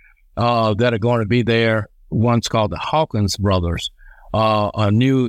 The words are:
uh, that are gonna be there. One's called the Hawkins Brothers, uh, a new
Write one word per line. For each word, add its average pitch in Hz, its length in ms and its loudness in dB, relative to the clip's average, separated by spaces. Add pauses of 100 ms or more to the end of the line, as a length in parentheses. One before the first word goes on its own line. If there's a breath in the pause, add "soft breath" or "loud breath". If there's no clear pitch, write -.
(380 soft breath)
uh, 113 380 0
that 120 180 0
are 113 60 -2
gonna 113 280 0
be 120 160 2
there. 113 480 0 (180)
One's 117 380 0
called 107 240 0
the - 80 -8
Hawkins 120 580 -2
Brothers, 92 540 -2 (420 soft breath)
uh, 107 420 0
a 104 180 0
new 127 360 2